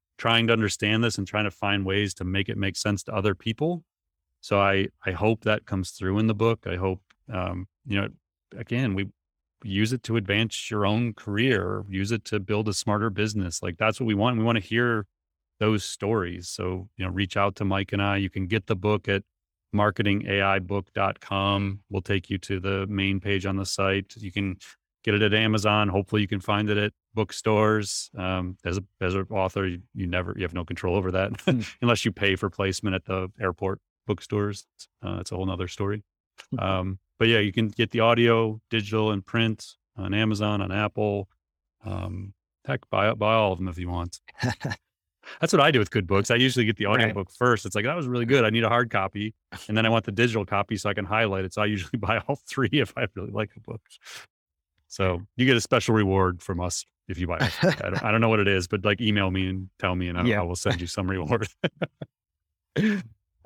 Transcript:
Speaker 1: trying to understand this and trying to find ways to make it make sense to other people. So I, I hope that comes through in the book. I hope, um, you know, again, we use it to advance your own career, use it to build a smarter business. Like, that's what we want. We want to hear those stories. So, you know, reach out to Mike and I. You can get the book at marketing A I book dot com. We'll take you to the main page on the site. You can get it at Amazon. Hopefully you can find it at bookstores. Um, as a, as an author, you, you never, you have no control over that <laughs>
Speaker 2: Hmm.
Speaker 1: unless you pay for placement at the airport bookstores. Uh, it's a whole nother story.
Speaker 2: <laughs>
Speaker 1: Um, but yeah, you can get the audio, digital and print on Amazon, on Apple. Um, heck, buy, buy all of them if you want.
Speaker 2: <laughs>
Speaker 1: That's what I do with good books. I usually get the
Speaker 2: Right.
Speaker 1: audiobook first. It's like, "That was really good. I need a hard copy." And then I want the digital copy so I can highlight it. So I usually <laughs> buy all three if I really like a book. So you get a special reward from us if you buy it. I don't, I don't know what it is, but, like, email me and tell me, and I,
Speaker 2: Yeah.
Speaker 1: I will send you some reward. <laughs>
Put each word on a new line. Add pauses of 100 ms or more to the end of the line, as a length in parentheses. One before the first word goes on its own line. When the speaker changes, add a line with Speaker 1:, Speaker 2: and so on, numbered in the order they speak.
(180)
Speaker 1:
trying
to
understand
this
and
trying
to
find
ways
to
make
it
make
sense
to
other
people. (580)
So
I, (180)
I
hope
that
comes
through
in
the
book.
I
hope, (300)
um, (180)
you
know, (500)
again,
we (560)
use
it
to
advance
your
own
career,
use
it
to
build
a
smarter
business.
Like,
that's
what
we
want.
We
want
to
hear (520)
those
stories.
So,
you
know,
reach
out
to
Mike
and
I.
You
can
get
the
book
at (500)
marketing
A
I
book
dot
com.
We'll
take
you
to
the
main
page
on
the
site.
You
can (480)
get
it
at
Amazon.
Hopefully
you
can
find
it
at (200)
bookstores.
Um,
as
a, (180)
as
an
author,
you, (120)
you
never,
you
have
no
control
over
that
<laughs>
Speaker 2:
Hmm. (220)
Speaker 1:
unless
you
pay
for
placement
at
the (120)
airport (260)
bookstores. (400)
Uh,
it's
a
whole
nother
story.
Speaker 2:
<laughs>
Speaker 1:
Um, (200)
but
yeah,
you
can
get
the
audio,
digital
and
print (220)
on
Amazon,
on
Apple. (580)
Um, (320)
heck,
buy,
buy
all
of
them
if
you
want. (200)
Speaker 2:
<laughs> (540)
Speaker 1:
That's
what
I
do
with
good
books.
I
usually
get
the
Speaker 2:
Right.
Speaker 1:
audiobook
first.
It's
like,
"That
was
really
good.
I
need
a
hard
copy." (340)
And
then
I
want
the
digital
copy
so
I
can
highlight
it.
So
I
usually
<laughs>
buy
all
three
if
I
really
like
a
book. (1080)
So (140)
you
get
a
special
reward
from
us (220)
if
you
buy
it.
I
don't,
I
don't
know
what
it
is,
but,
like,
email
me
and (100)
tell
me,
and
I,
Speaker 2:
Yeah.
Speaker 1:
I
will
send
you
some
reward. (1300)
<laughs> (420)